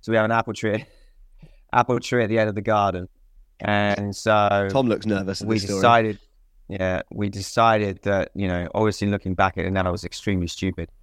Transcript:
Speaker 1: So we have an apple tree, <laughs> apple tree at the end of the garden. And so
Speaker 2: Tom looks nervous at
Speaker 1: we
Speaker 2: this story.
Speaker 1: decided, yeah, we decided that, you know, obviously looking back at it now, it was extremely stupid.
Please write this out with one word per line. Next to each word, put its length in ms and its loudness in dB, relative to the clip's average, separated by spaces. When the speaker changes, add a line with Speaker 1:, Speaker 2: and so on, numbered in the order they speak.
Speaker 1:
So 120 -8
we 40 4
have 80 6
an 80 2
apple 220 0
tree, 300 -2
<laughs> 440 -18
apple 280 2
tree 240 0
at 40 -2
the 100 2
end 100 2
of 60 -4
the 80 -6
garden. 460 0
And 560 0
so 540 2
Speaker 2:
Tom 180 2
looks 180 -2
nervous 360 -2
at 60 -6
Speaker 1:
we 80 2
Speaker 2:
this 80 -2
story. 160 -2
Speaker 1:
decided, 380 4
yeah, 340 -2
we 160 -4
decided 760 0
that, 320 -2
you 140 -2
know, 260 -2
obviously 340 0
looking 260 -2
back 240 0
at 80 -2
it 40 -2
now, 180 0
it 40 0
was 120 -6
extremely 440 -4
stupid. 400 -6